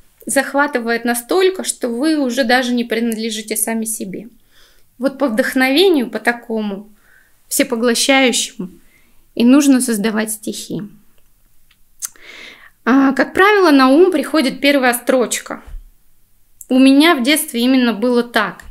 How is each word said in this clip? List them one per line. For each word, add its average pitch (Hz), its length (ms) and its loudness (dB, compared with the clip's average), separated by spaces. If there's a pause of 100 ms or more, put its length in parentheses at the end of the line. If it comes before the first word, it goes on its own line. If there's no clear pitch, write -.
(260)
захватывает 254 800 -2
настолько, 339 580 0
что - 260 -6
вы 294 280 -2
уже 254 260 -2
даже 247 300 0
не 240 100 -2
принадлежите 220 720 -4
сами 226 280 -4
себе. 202 440 -10 (680)
Вот 269 200 -4
по 285 100 -2
вдохновению, 262 840 0
по 226 100 -8
такому 220 720 -6 (600)
всепоглощающему, 247 1200 -2 (640)
и 233 80 0
нужно 262 380 6
создавать 220 500 -4
стихи. - 500 -10 (2000)
А, 269 280 2
как 269 200 -2
правило, 381 380 4
на 262 180 6
ум 339 220 6
приходит 277 500 -2
первая 269 320 2
строчка. - 680 -4 (1080)
У 254 100 2
меня 277 360 6
в 247 80 -4
детстве 277 380 -2
именно 247 320 2
было 240 300 0
так. 214 480 -4